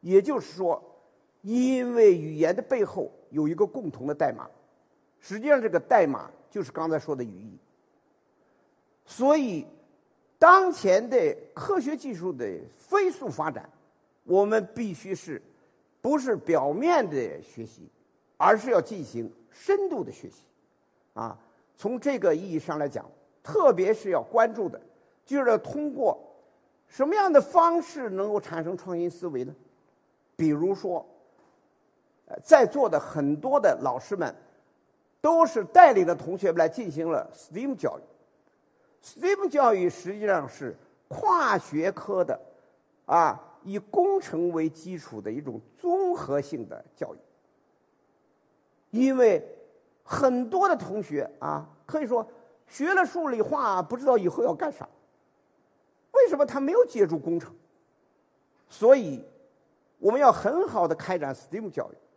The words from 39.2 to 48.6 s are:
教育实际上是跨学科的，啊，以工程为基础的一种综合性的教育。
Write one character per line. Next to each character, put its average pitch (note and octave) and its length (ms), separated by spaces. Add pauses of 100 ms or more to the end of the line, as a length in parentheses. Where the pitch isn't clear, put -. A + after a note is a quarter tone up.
教 B3+ 260
育 F3+ 160
实 F3+ 220
际 G#3 140
上 E3 220
是 B2 280 (320)
跨 D#4 500
学 D#3+ 340
科 F#3+ 320
的， - 160 (640)
啊， E3 340 (240)
以 G3 140
工 F#4 420
程 F3 320
为 D#3+ 160
基 F3 300
础 A2+ 220
的 G2+ 100
一 B2+ 100
种 B2+ 200 (160)
综 F4+ 380
合 C#3+ 260
性 C3+ 280
的 - 160 (120)
教 G2+ 180
育。 - 40 (1700)